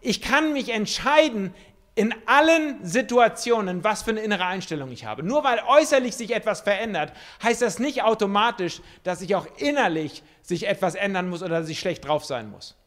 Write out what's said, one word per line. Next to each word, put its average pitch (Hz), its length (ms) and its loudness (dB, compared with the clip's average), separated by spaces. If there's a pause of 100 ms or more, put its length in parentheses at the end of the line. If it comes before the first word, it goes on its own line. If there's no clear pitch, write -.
ich 226 200 -2
kann 302 320 2
mich 254 160 -4
entscheiden 226 840 2 (400)
in 220 200 0 (120)
allen 302 580 4
Situationen, 226 960 2
was 214 200 0
für - 80 -4
eine 220 100 -2
innere 208 240 -2
Einstellung 170 480 -6
ich 120 140 -14
habe. 110 160 -8
Nur 262 220 0
weil 240 220 2
äußerlich 269 480 4
sich 233 200 -6
etwas 208 260 -2
verändert, 202 540 -2 (280)
heißt 233 200 2
das 226 160 -2
nicht 254 240 -2
automatisch, 208 800 0 (220)
dass 180 200 -4
ich 190 120 0
auch 170 120 -2 (100)
innerlich 196 680 0 (200)
sich 180 260 -6
etwas 185 260 0
ändern 185 360 -2
muss 175 120 -6
oder 165 180 -2
dass 160 100 -6
ich 156 100 -8
schlecht 131 260 -4
drauf 147 180 0
sein 113 260 -8
muss. - 260 -20 (100)